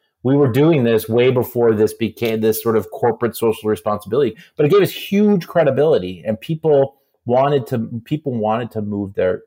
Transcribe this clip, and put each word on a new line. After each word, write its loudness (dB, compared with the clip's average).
we 2
were 4
doing 2
this 0
way 2
before 2
this 2
became -4
this 0
sort 0
of -4
corporate -2
social -2
responsibility, -2
but 0
it 2
gave 4
us 0
huge 0
credibility, 0
and -4
people 0
wanted 0
to, -6
people -6
wanted -2
to -6
move -6
their, -2